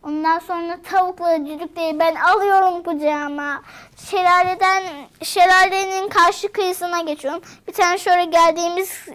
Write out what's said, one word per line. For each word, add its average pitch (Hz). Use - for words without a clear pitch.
Ondan 311
sonra 339
tavukları, 349
cücükleri 320
ben 330
alıyorum 381
kucağıma. 294
Şelaleden, 370
şelalenin 381
karşı 359
kıyısına 359
geçiyorum. 302
Bir -
tane 359
şöyle 359
geldiğimiz 339